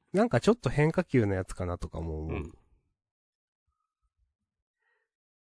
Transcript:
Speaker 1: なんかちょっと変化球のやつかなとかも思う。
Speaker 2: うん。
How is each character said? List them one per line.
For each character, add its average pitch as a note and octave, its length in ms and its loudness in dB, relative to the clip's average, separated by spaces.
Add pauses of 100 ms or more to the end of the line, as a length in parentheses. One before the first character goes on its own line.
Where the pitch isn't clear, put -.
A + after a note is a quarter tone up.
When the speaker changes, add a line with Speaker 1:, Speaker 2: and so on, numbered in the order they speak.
(120)
Speaker 1:
な G3+ 120 2
ん B3 40 0
か B2 120 2
ち - 100 6
ょ - 20 6
っ A#3+ 40 4
と - 120 -6
変 D3+ 240 2
化 F3 120 0
球 A#2+ 200 2
の G2+ 100 0
や F#2+ 120 -2
つ - 80 -14
か F#2 100 -8
な F2 140 -4
と E2+ 100 -10
か E2 140 -8
も D#2+ 160 -6
思 D#2 160 -6
う。 - 20 -4
Speaker 2:
う F#2+ 40 -6
ん。 - 120 -12 (3000)